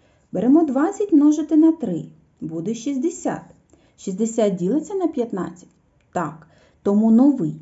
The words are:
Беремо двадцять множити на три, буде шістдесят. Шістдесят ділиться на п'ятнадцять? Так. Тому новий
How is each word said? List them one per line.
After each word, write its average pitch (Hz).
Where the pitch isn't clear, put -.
Беремо 277
двадцять 339
множити 302
на 320
три, 180
буде 165
шістдесят. 277
Шістдесят 208
ділиться 247
на 370
п'ятнадцять? 202
Так. 156
Тому 208
новий 226